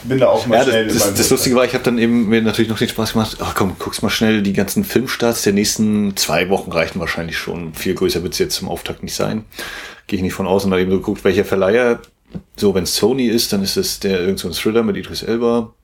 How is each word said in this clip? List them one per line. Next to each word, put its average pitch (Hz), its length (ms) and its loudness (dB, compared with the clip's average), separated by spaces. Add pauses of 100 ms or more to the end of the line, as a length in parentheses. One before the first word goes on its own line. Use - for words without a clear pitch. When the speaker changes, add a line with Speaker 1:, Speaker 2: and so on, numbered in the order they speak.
Speaker 1:
bin 131 160 0
da 123 100 6
auch 110 160 4
mal 117 120 4
Speaker 2:
Ja, 127 60 6
Speaker 1:
schnell 113 220 2
Speaker 2:
das, 107 80 -2
Speaker 1:
in 113 60 2
Speaker 2:
das, - 80 2
Speaker 1:
meinem 98 100 -2
Speaker 2:
das 107 80 2
Speaker 1:
Urteil. - 60 4
Speaker 2:
Lustige 131 240 2
war, 127 100 4
ich 113 80 -2
hab 127 100 -4
dann 120 140 2
eben 117 320 2
mir 113 120 4
natürlich 110 280 2
noch 110 80 -2
den 117 100 0
Spaß - 260 -4
gemacht, 110 280 0
"Ach 95 140 -4
komm, 92 220 0
guck's - 240 -8
mal 107 80 0
schnell, 110 340 2
die 98 100 0
ganzen 98 320 0
Filmstarts 117 560 0
der 104 120 2
nächsten 104 640 2
zwei 90 340 0
Wochen 92 220 -2
reichen 82 280 -2
wahrscheinlich 82 380 -6
schon. 82 360 -8
Viel 92 220 -2
größer 87 280 0
wird's 90 140 -6
jetzt 92 180 -2
zum 95 140 -6
Auftakt - 340 -8
nicht - 120 -8
sein." 104 280 -2 (640)
Gehe 101 100 -4
ich 92 60 -2
nicht 90 100 -2
von 95 140 -4
aus 98 160 2
und 98 80 0
dann 92 80 2
eben 92 120 0
so 95 60 2
geguckt, 95 260 -4
welcher 98 220 2
Verleiher. 113 540 2 (560)
So, 101 200 2
wenn 90 100 0
Sony 123 420 0
ist, 113 260 0
dann 98 100 0
ist 95 120 -4
es 95 240 -2
der, 95 220 0
irgend 92 180 0
so - 80 -8
ein 85 60 -8
Thriller 110 300 0
mit 101 140 0
Idris 82 260 -8
Elba. 117 500 0 (100)